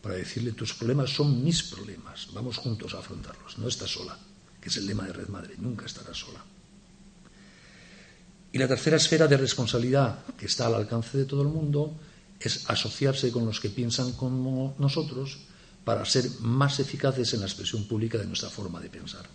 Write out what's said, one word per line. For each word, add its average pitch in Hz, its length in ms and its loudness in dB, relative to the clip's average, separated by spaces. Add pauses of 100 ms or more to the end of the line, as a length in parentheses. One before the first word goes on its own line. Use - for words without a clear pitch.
para 98 140 -6
decirle, 113 380 -4
"Tus 110 200 -6
problemas 127 380 0
son 139 340 4
mis 170 200 4
problemas, - 680 -14
vamos 113 240 -6
juntos - 380 -4
a - 60 -10
afrontarlos, - 580 -14
no 113 100 -2
estás - 220 -4
sola", - 280 -8 (420)
que 87 100 -10
es - 80 0
el 98 80 -4
lema 101 180 -2
de 92 80 -8
Red 90 160 -8
Madre, - 300 -10
"nunca 117 260 -6
estarás - 320 -12
sola". - 260 -12 (2000)
Y 127 60 0
la 131 80 4
tercera 135 300 4
esfera 160 320 8
de 139 80 10
responsabilidad 127 880 2 (120)
que 104 100 -10
está 117 200 0
al 113 80 4
alcance 113 440 0
de 135 80 2
todo 139 160 0
el 143 60 4
mundo 151 460 0 (460)
es - 300 -4
asociarse 131 600 2
con 117 140 2
los 107 160 0
que 107 80 -2
piensan 123 440 0
como 131 680 -2
nosotros 139 600 0 (460)
para 104 220 0
ser 123 220 4 (120)
más 135 400 4
eficaces 131 540 0
en 107 60 0
la 95 60 -2
expresión 101 400 -4
pública 110 300 0
de 98 100 -2
nuestra 92 220 -4
forma 85 320 -8
de - 80 -12
pensar. - 460 -14